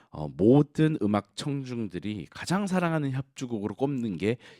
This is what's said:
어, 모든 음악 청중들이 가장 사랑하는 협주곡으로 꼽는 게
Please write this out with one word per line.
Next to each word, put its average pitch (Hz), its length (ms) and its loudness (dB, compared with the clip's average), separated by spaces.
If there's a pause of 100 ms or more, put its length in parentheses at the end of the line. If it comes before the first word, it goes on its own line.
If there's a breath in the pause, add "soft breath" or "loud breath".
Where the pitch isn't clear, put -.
어, 76 180 -8
모든 147 720 4
음악 104 340 0
청중들이 107 960 -6
가장 196 360 -2
사랑하는 165 460 0
협주곡으로 120 600 -6
꼽는 120 440 -2
게 107 180 0 (240 loud breath)